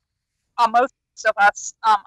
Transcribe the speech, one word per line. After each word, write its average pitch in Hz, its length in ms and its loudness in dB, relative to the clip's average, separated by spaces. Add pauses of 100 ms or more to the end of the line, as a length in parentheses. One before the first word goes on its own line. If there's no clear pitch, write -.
(560)
are, 226 120 2
most 240 260 0 (320)
of 220 100 0
us, - 460 0
um, 214 240 0